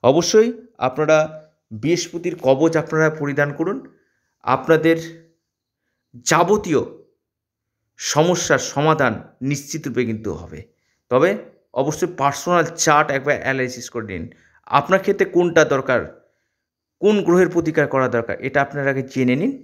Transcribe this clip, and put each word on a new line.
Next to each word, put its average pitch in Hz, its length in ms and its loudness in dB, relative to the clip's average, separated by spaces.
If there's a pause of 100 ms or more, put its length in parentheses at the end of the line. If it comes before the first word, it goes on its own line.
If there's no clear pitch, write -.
অবশ্যই 175 460 4 (380)
আপনারা 151 300 2 (540)
বৃহস্পতির 170 640 -4 (100)
কবচ 139 320 4
আপনারা 156 300 0 (120)
পরিধান 143 300 -2 (100)
করুন, 185 180 -4 (680)
আপনাদের 160 540 2 (1300)
যাবতীয় 175 520 2 (1160)
সমস্যার 165 600 0 (120)
সমাধান 147 400 2 (280)
নিশ্চিত 143 440 -6
রূপে 127 240 -4
কিন্তু 110 200 -6 (120)
হবে। 80 180 -16 (520)
তবে 139 180 4 (440)
অবশ্যই 151 440 -2
পার্সোনাল 156 480 0 (100)
চার্ট 151 360 2
একবার 139 240 -2
অ্যানালাইসিস 127 540 -6
করে 113 200 -8
নিন, 87 140 -8 (440)
আপনার 185 380 2
ক্ষেত্রে 196 200 2 (100)
কোনটা 170 300 4
দরকার, 135 340 0 (1000)
কোন 208 140 4 (100)
গ্রহের 175 300 4
প্রতিকার 156 320 0
করা 131 200 0
দরকার, 117 280 -2 (120)
এটা 131 140 0
আপনারা 143 300 -2
আগে 131 120 -4 (100)
জেনে 127 220 0
নিন 196 160 -2 (120)